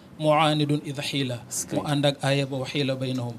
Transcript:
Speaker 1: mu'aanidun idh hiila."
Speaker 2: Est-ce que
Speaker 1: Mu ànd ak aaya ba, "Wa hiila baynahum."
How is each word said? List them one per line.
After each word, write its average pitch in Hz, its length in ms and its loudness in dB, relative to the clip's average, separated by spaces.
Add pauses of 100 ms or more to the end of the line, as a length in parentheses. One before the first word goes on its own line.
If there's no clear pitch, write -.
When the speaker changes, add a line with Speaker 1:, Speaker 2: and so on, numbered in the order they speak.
(200)
Speaker 1:
mu'aanidun 151 640 4
idh 139 160 -8
hiila." 131 380 -4 (100)
Speaker 2:
Est-ce - 180 -6
que - 100 -8
Speaker 1:
Mu 151 80 0
ànd 143 220 0
ak 139 160 2
aaya 139 240 2
ba, 135 120 -6
"Wa 127 80 -4
hiila 135 280 -2
baynahum." 127 440 -4